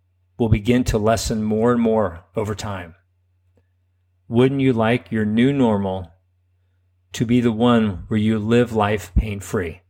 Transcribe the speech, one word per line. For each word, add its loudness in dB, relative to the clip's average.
will 0
begin 2
to -2
lessen 0
more 2
and 0
more 0
over -4
time. -12
Wouldn't 2
you 2
like 0
your -2
new 2
normal -2
to -4
be 2
the 2
one 0
where -4
you 0
live 0
life -2
pain-free? -4